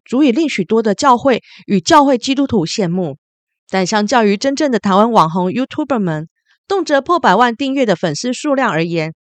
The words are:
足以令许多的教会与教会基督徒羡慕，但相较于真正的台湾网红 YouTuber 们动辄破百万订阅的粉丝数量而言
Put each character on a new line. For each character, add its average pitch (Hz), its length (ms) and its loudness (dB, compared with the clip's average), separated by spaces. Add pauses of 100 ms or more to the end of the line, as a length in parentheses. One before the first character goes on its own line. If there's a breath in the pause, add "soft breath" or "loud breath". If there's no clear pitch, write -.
足 262 180 0
以 262 80 4
令 311 160 0
许 202 160 -4
多 226 180 0
的 214 120 0
教 247 240 2
会 262 240 0 (240 loud breath)
与 202 120 0
教 285 280 4
会 277 100 2
基 262 180 -4
督 269 120 0
徒 202 180 0
羡 175 240 -4
慕， 170 300 -4 (500)
但 190 180 -2
相 208 200 0
较 233 180 2
于 202 140 2
真 277 180 -2
正 294 140 0
的 226 80 0
台 196 160 0
湾 220 180 4
网 170 160 4
红 180 220 -2
YouTuber 262 480 -4
们 165 320 -4 (360)
动 381 160 -2
辄 285 200 0
破 339 180 0
百 196 140 4
万 240 200 2
订 269 200 -4
阅 277 100 0
的 208 100 2
粉 160 220 -4
丝 247 160 -6
数 285 220 -4
量 254 160 0
而 160 120 -2
言 165 300 -4 (100)